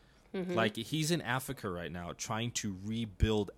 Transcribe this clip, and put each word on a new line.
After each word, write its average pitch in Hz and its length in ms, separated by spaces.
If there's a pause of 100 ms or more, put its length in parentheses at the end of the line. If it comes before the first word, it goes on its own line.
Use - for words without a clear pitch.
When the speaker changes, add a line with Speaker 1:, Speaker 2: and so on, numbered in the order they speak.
(340)
Speaker 1:
Mm-hmm. 185 180
Speaker 2:
Like, 110 240
he's 151 340
in 165 120
Africa 113 480
right 85 200
now 85 280
trying 113 320
to 101 340
rebuild 107 720